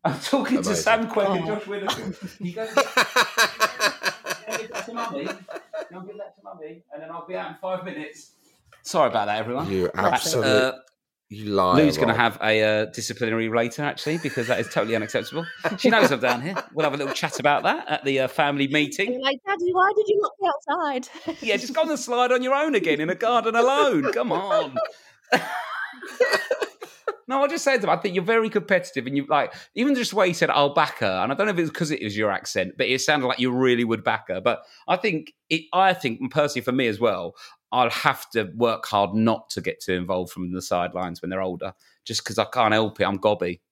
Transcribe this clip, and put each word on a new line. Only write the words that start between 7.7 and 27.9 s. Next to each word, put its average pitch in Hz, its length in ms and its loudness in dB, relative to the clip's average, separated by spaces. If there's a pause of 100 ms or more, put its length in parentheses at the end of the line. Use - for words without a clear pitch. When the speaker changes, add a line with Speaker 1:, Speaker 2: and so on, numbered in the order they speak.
Speaker 1:
minutes. 151 480 -12 (500)
Sorry 151 260 2
about 104 180 0
that, 107 120 -2
everyone. 120 320 -4
Speaker 2:
You 92 240 0
Speaker 3:
Bless 104 320 2
Speaker 2:
absolute, 131 180 0
Speaker 1:
Uh, 131 280 4 (560)
Speaker 2:
you 107 240 -12
liar, 90 320 6
Speaker 1:
Lou's 143 140 4
gonna 117 160 4
Speaker 2:
Rob. - 20 0 (160)
Speaker 1:
have - 100 -14
a, 110 200 4
uh, 107 240 4
disciplinary 113 600 -2
later, 120 360 -2
actually, 151 340 -4
because 123 300 -4
that 120 100 2
is 117 120 -2
totally 113 260 0
unacceptable. 117 500 -4 (320)
She 254 100 2
knows 220 220 6
I'm 135 80 0
down 123 240 0
here. 185 140 -6 (180)
We'll 151 80 0
have 143 120 0
a - 20 -6
little 139 180 -4
chat - 240 -6
about 143 240 2
that 202 260 0
at 151 160 -4
the, 135 180 0
uh, 131 60 0
family 143 380 0
meeting. 151 460 0
Speaker 3:
You're 262 100 -4
like, 277 240 -2
"Daddy, 370 260 -2
why 370 220 4
did 415 140 0
you 415 120 4
lock 415 200 -2
me 392 80 0
outside?" 311 880 -4
<laughs> - 80 -8
Speaker 1:
Yeah, 208 120 2
just - 160 -6
go 320 80 2
on 320 60 2
the 302 80 0
slide 247 360 2
on 254 100 2
your 254 120 2
own 294 200 0
again 160 260 2
in 156 80 -2
a 185 60 0
garden 226 400 2
alone. 254 580 4
Come 240 200 -2
on. 370 420 0 (580)
<laughs> - 140 0 (1800)
No, 269 140 2
I 285 40 4
just 330 180 -2
said 269 160 4
to 190 60 -2
him, 156 40 2